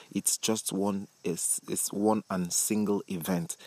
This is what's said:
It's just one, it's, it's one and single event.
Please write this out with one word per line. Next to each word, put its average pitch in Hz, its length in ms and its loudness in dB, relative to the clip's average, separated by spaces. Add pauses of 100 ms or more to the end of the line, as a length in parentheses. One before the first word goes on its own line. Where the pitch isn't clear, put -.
(100)
It's - 280 0
just - 340 0
one, 98 360 0 (160)
it's, - 440 -2
it's - 240 -2
one 107 380 2
and 92 200 0
single 104 580 2
event. 85 580 -2